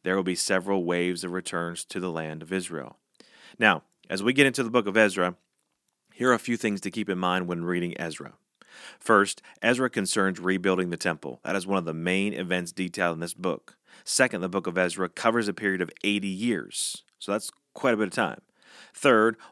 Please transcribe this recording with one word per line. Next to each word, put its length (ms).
there 140
will 60
be 120
several 500
waves 400
of 80
returns 540
to 140
the 100
land 320
of 120
Israel. 420
Now, 240
as 140
we 100
get 140
into 160
the 80
book 160
of 100
Ezra, 400
here 160
are 40
a 40
few 180
things 240
to 100
keep 200
in 80
mind 300
when 180
reading 340
Ezra. 320
First, 440
Ezra 300
concerns 500
rebuilding 480
the 80
temple. 480
That 120
is 100
one 100
of 80
the 80
main 400
events 400
detailed 420
in 60
this 140
book. 420
Second, 360
the 80
book 180
of 120
Ezra 320
covers 380
a 40
period 300
of 80
eighty 260
years. 760
So 140
that's 180
quite 200
a 20
bit 120
of 60
time. 260
Third, 440